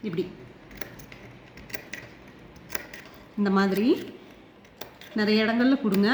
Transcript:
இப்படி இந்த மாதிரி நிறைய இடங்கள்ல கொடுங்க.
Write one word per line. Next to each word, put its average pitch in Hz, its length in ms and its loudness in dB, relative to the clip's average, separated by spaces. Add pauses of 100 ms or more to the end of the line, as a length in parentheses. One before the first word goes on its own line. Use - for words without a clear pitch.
இப்படி 175 180 -2 (3250)
இந்த 202 200 2
மாதிரி 196 280 2 (1300)
நிறைய 214 260 4
இடங்கள்ல 240 400 4
கொடுங்க. 202 300 4